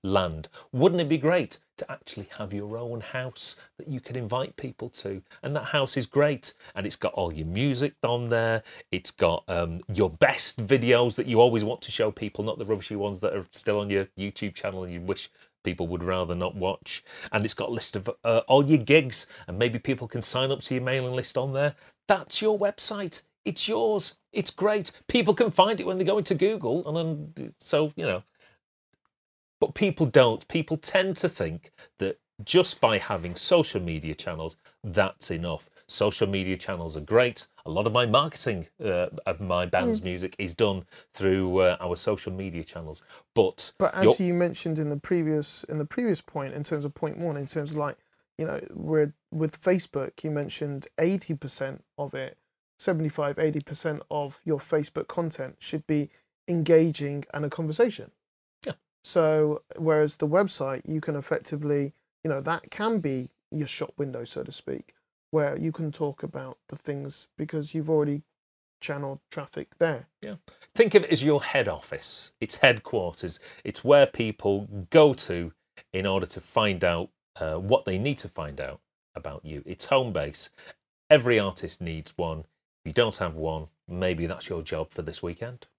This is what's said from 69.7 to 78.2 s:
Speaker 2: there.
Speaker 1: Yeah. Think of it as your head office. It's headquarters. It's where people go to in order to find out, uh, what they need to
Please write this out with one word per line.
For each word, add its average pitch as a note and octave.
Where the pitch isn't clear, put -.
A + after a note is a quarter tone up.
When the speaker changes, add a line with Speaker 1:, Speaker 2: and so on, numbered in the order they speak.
Speaker 2:
there. D3+
Speaker 1:
Yeah. G#2
Think A3
of G3
it C#3+
as C3
your D3
head B2
office. -
It's -
headquarters. G2+
It's -
where C#3
people G2+
go D3+
to F2
in F#2+
order F#2+
to -
find G2+
out, E2+
uh, D#2+
what G2
they F#2+
need C3
to -